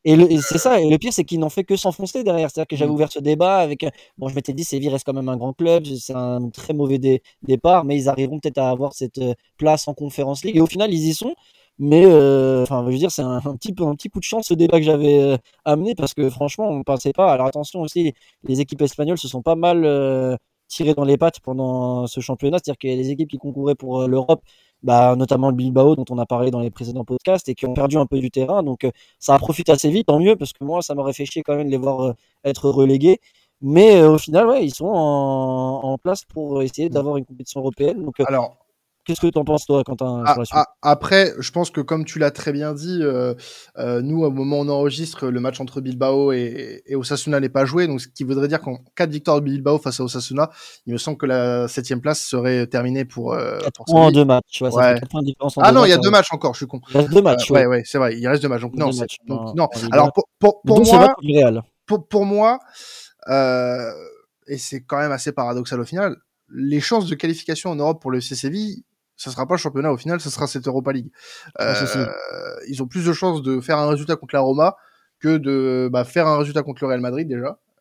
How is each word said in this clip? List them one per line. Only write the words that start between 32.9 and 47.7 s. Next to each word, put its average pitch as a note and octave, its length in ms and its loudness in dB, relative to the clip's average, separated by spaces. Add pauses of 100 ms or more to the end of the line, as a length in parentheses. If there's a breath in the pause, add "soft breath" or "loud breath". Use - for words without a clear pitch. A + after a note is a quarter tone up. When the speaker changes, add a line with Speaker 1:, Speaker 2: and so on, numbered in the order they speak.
Speaker 1:
Mais, F3+ 340 8
euh, D#3 160 10
au D#3 80 4
final, E3+ 260 2
ouais, B3 180 2
ils C#3 120 -4
sont D3+ 100 -8
en, C3+ 960 -2
en C3+ 140 -4
place - 260 -4
pour C#3+ 380 -6
essayer C#3+ 280 -4
Speaker 2:
Mm. C3 40 -8
Speaker 1:
d'avoir C#3+ 240 -2
une C3 80 -6
compétition B2+ 360 -14
européenne. C#3+ 420 -2
Donc, C#3 160 -10
euh, C3 80 2
Speaker 2:
Alors, C3 300 -2 (480)
Speaker 1:
qu'est-ce E3+ 140 -6
que E3+ 80 2
t'en D#3 160 0
penses, D3+ 220 -2
toi, C#3 180 2
Quentin, B2 400 -6
Speaker 2:
a-, D3 80 4
Speaker 1:
sur A#2+ 80 4
la A#2+ 60 -4
suite ? D3 120 -2
Speaker 2:
a-, - 240 0
après, D3+ 560 2
je - 140 -10
pense E3+ 200 -4
que D3+ 100 -6
comme D#3+ 240 -4
tu D#3 140 -12
l'as D3 120 2
très C#3+ 220 -8
bien D3+ 200 -6
dit, E3+ 280 -6
euh, B2+ 320 -2 (440 loud breath)
euh, A#2+ 240 -4
nous, D#3 220 -2
au D3 80 2
moment C#3 280 -2
où C#3+ 40 -2
on D3 60 -4
enregistre, C#3+ 580 -4
le B2 140 -4
match C3 180 -6
entre C3 220 -10
Bilbao C3+ 500 0
et, A#2+ 540 -8
et C#3 100 -8
Osasuna C#3 460 -4
n'est C3 80 -4
pas C3+ 160 0
joué, E3+ 220 0